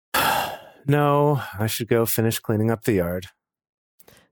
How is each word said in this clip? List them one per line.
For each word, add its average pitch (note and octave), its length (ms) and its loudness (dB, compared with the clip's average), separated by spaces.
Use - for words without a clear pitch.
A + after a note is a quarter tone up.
<sighs> - 440 -2
No, D3 540 2
I A2 80 -2
should A2 200 -6
go A#2 180 2
finish A2+ 340 0
cleaning A2 320 0
up A2+ 140 -4
the A#2 80 2
yard. F2+ 340 -2